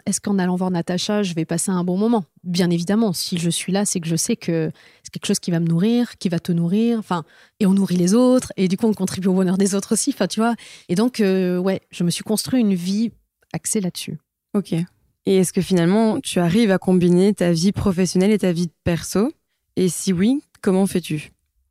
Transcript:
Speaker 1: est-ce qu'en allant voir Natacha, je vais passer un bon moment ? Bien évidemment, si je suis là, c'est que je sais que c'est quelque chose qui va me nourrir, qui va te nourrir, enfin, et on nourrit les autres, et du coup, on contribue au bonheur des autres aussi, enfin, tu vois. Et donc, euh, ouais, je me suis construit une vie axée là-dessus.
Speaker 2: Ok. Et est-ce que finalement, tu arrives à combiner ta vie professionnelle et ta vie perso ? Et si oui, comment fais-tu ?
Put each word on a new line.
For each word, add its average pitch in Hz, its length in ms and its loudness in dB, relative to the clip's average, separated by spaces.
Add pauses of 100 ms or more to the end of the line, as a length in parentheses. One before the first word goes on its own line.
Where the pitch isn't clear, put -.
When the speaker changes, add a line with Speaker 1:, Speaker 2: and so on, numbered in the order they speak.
Speaker 1:
est-ce - 160 -4
qu'en 202 160 0
allant 180 180 0
voir 185 140 -2
Natacha, 185 540 -2
je 175 100 -4
vais 165 120 -2
passer 175 260 -4
un 180 120 0
bon 180 140 -2
moment ? 220 280 0 (180)
Bien 175 260 0
évidemment, 190 420 0
si - 280 -4
je 170 100 -2
suis - 220 -4
là, 202 140 0
c'est 190 140 -4
que 160 80 -8
je 165 80 -2
sais 226 200 -2
que 160 340 -4 (320)
c'est - 80 -20
quelque - 160 -14
chose 202 140 -2
qui - 100 -8
va 170 100 0
me 170 80 0
nourrir, 226 520 0
qui 185 100 -4
va 170 80 -2
te - 140 -4
nourrir, 208 480 0
enfin, 175 240 -4 (360)
et 208 60 2
on 190 80 4
nourrit 196 220 2
les 180 180 2
autres, 254 420 2
et 185 120 0
du 185 100 0
coup, - 80 -2
on 214 80 2
contribue 190 360 -2
au 185 40 2
bonheur 185 240 2
des 196 160 2
autres 196 200 -2
aussi, 254 180 -2
enfin, 185 160 -2
tu 214 140 -4
vois. 233 120 2 (360)
Et 175 60 0
donc, 226 260 0
euh, 190 360 2
ouais, 190 320 -2
je - 140 -4
me 175 80 2
suis - 120 -6
construit 240 380 -2
une 202 140 2
vie 196 360 -2 (400)
axée 196 300 -4
là-dessus. - 380 -8 (340)
Speaker 2:
Ok. 196 200 -2
Et - 640 -2
est-ce 185 140 2
que 190 100 -2
finalement, 185 580 2
tu - 200 -4
arrives 190 300 2
à 185 80 2
combiner 185 560 4
ta 175 180 0
vie 170 200 2
professionnelle 185 600 0
et 214 60 2
ta 185 140 0
vie 170 180 -2 (140)
perso ? 185 480 -2 (440)
Et 185 140 2
si - 240 -2
oui, 226 300 2 (180)
comment 190 240 2
fais-tu ? 160 460 -6 (400)